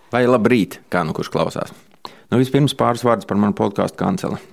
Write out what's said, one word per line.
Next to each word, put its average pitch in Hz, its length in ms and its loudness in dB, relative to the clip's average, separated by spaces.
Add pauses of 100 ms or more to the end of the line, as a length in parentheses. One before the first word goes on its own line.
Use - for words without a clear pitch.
(140)
Vai 123 100 2
labrīt, 120 640 2
kā 87 160 -2
nu 78 80 -4
kurš 78 240 -8
klausās? - 400 -4 (560)
Nu, 113 80 2
vispirms 139 340 2
pāris 120 300 0
vārdus 117 240 2
par 98 100 0
manu 104 160 2
podcastu 101 460 -2
Kancele. 95 400 -4 (120)